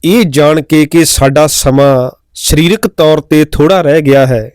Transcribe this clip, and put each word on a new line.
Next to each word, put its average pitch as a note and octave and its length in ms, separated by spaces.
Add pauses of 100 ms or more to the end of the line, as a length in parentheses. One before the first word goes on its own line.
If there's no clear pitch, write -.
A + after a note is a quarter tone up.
ਇਹ G#3+ 220
ਜਾਣ D3+ 360
ਕੇ D3+ 240
ਕਿ E3 200
ਸਾਡਾ C#3 420
ਸਮਾਂ C3+ 600 (240)
ਸਰੀਰਕ E3+ 540
ਤੌਰ D#3 340
ਤੇ D3+ 240
ਥੋੜ੍ਹਾ E3+ 360
ਰਹਿ D#3 200
ਗਿਆ C#3 240
ਹੈ A#2+ 300